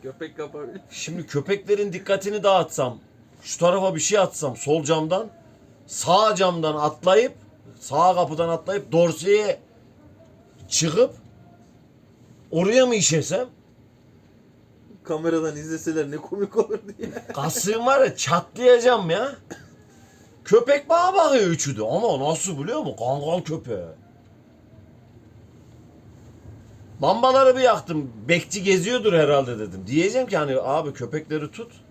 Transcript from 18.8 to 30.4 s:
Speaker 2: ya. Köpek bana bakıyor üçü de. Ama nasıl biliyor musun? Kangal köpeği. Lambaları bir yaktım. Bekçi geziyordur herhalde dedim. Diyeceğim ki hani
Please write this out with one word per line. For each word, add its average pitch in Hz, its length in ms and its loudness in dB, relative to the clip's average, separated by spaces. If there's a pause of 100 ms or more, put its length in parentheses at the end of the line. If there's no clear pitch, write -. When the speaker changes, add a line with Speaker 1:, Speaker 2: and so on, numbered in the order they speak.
Speaker 2:
ya. 247 260 -2 (1120)
Köpek 262 440 2
bana 349 260 4
bakıyor 277 320 4
üçü 139 300 -4
de. 107 60 -4
Ama 160 360 0 (100)
nasıl 151 340 -4
biliyor 247 160 -4
musun? 226 200 -6
Kangal 143 420 -2
köpeği. 117 440 -8 (3250)
Lambaları 254 560 4
bir 262 40 0
yaktım. 160 500 0 (160)
Bekçi 175 360 -2
geziyordur 196 500 0
herhalde 139 460 2
dedim. 92 280 -10
Diyeceğim 202 400 0
ki 196 100 -2
hani 139 240 -2